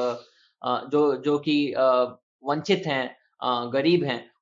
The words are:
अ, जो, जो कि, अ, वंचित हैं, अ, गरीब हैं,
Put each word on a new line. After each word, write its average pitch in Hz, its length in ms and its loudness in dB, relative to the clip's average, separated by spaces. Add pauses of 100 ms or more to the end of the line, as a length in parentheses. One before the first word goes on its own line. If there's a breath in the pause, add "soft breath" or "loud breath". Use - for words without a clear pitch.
(640 soft breath)
अ, 123 260 -4
जो, 147 260 2
जो 143 240 0
कि, 147 320 0
अ, 127 120 0 (600)
वंचित 156 420 -2
हैं, 131 320 -4 (260)
अ, 123 300 -2
गरीब 151 300 2
हैं, 127 280 -6 (100)